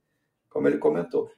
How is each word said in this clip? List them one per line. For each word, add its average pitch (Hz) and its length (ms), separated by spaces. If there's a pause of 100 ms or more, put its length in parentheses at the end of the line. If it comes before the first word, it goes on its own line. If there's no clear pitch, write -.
(500)
como 147 180
ele - 100
comentou. - 600